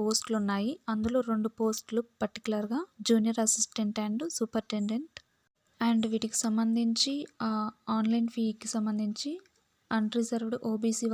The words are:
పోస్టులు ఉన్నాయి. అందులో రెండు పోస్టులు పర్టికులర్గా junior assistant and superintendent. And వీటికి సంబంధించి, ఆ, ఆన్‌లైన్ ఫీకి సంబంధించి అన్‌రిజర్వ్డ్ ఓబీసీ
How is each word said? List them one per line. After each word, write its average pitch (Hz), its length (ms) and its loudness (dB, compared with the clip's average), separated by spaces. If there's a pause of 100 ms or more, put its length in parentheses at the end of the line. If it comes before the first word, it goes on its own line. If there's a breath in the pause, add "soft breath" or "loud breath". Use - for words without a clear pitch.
పోస్టులు 220 400 2
ఉన్నాయి. 202 320 0 (220)
అందులో 233 260 2 (100)
రెండు 220 200 0 (100)
పోస్టులు 220 440 0 (180)
పర్టికులర్గా 214 580 -2 (300)
junior 226 340 4
assistant 214 640 0
and 226 180 -2 (140)
superintendent. 220 720 -4 (760)
And 226 140 4 (120)
వీటికి 220 320 -2
సంబంధించి, 226 680 2 (340)
ఆ, 220 40 0 (460)
ఆన్‌లైన్ 233 380 2
ఫీకి 220 400 -2
సంబంధించి 214 560 -2 (680)
అన్‌రిజర్వ్డ్ 226 580 0 (140)
ఓబీసీ 226 420 0